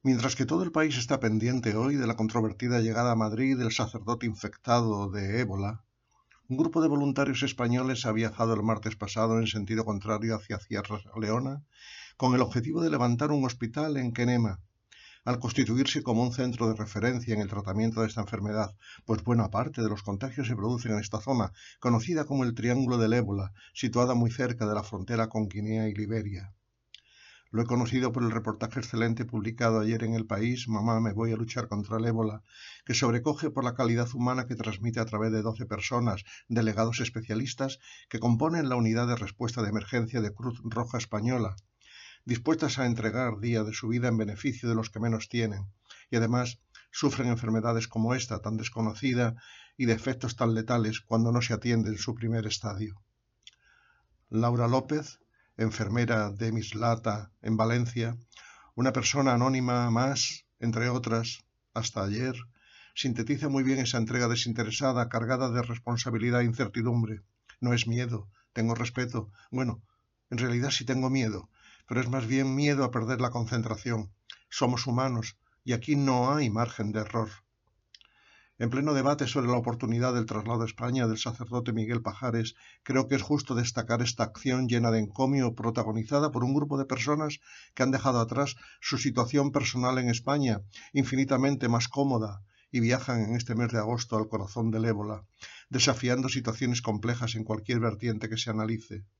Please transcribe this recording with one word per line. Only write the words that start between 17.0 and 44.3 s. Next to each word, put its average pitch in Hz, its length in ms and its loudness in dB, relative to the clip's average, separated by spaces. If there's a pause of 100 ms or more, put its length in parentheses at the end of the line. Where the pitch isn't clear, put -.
en 107 80 0
el 98 80 -2
tratamiento 104 520 0
de 110 80 2
esta 110 140 -4
enfermedad, 104 520 -4 (300)
pues 107 180 0
buena 117 280 2
parte 127 300 -2
de 110 80 2
los 104 140 -4
contagios 117 460 -4
se 120 80 -2
producen 117 360 -2
en 104 60 0
esta 107 220 -4
zona, 120 320 0 (260)
conocida 123 460 0
como 139 180 -2
el 120 120 0
Triángulo 123 440 0
del 110 140 4
Ébola, 98 400 0 (200)
situada 123 420 2
muy 117 180 4
cerca 120 340 -2
de 104 80 0
la 101 80 0
frontera 110 460 -2
con 110 200 -2
Guinea 107 400 -2
y 101 60 -4
Liberia. 101 580 -6 (1000)
Lo 110 80 0
he 117 60 2
conocido 120 460 2
por 120 100 0
el 113 80 2
reportaje 113 500 -4
excelente 117 460 0
publicado 113 520 0
ayer 113 260 2
en 113 100 0
El 110 120 -2
País, 117 420 -2
"Mamá, 110 320 2
me 110 120 0
voy 113 200 0
a 110 40 0
luchar 113 320 -4
contra 104 300 -4
el 113 80 0
ébola", 110 360 0 (440)
que 120 80 -2
sobrecoge 135 560 0
por 127 120 -2
la 123 120 -2
calidad 117 400 2
humana 123 320 0
que 123 100 -6
transmite 113 440 -4
a 113 40 0
través 110 280 0
de 107 100 0
doce 110 240 -4
personas, 104 580 -2 (240)
delegados 113 520 2
especialistas, 120 800 -4 (300)
que 113 120 -6
componen 135 500 2
la 123 60 2
unidad 117 300 2
de 120 100 0
respuesta 117 440 -4
de 104 80 0
emergencia 110 540 -2
de 101 100 -2
Cruz 120 320 -6
Roja 120 320 -4
Española, 110 580 -2 (720)
dispuestas 135 540 0
a 127 80 2
entregar 113 540 0
día 113 240 0
de 110 100 -6
su 117 140 -6
vida 120 200 2
en 117 80 2
beneficio 110 520 -2